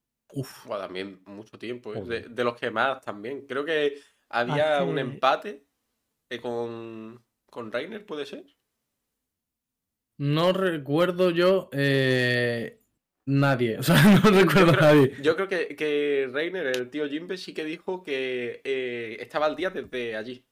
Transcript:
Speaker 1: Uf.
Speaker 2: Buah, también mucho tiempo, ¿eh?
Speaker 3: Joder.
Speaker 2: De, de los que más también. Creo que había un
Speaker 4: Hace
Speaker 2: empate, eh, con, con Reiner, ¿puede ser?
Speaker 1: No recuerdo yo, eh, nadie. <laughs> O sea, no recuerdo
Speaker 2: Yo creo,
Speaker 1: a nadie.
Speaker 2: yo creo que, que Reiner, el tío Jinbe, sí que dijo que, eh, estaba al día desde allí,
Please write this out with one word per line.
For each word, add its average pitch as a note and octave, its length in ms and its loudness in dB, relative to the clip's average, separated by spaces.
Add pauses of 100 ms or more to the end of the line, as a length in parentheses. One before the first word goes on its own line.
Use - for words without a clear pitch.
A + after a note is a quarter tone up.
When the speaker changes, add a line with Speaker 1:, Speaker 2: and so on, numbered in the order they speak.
(320)
Speaker 1:
Uf. - 340 -12
Speaker 2:
Buah, A2+ 140 -6
también F#2 460 -10
mucho G2+ 340 -18
tiempo, A#2 340 -10
¿eh? A2 80 -8
Speaker 3:
Joder. A2+ 280 -8
Speaker 2:
De, A#2 60 -18
de B2 100 -2
los A#2+ 100 0
que A#2+ 160 -6
más B2 300 -2
también. A#2+ 460 -10
Creo C3+ 180 -6
que D3 300 0 (340)
había C#3+ 540 0
un C#3+ 140 -2
Speaker 4:
Hace C#3 40 0
Speaker 2:
empate, C3 640 -4 (640)
eh, A#2+ 100 -8
con, A#2 840 -8 (280)
con A#2 220 -14
Reiner, F3 340 -8
¿puede D3 200 -10
ser? D4+ 200 -14 (1700)
Speaker 1:
No D3+ 320 2
recuerdo F3+ 800 0
yo, F3+ 420 2
eh, B2+ 1080 0 (440)
nadie. C3+ 520 2
<laughs> - 20 -6
O C3+ 40 -6
sea, E3 120 4 (280)
no G#3+ 80 8
recuerdo F3+ 400 6
Speaker 2:
Yo C#3+ 60 6
creo, D#3 120 6
Speaker 1:
a D3+ 40 10
nadie. C#3 280 6
Speaker 2:
yo D#3 140 2
creo F#3+ 120 -4
que, E3+ 280 -4
que D3 560 -2
Reiner, E3 360 -6
el B2 220 -4
tío D3 180 -4
Jinbe, F3 300 -8
sí E3 160 -14
que D#3 100 -6
dijo F3 400 -8
que, B2+ 600 -6
eh, A#2+ 560 -6
estaba D3 260 -4
al D3+ 100 -2
día E3+ 140 -4
desde B2 460 -8
allí, A#2+ 360 -10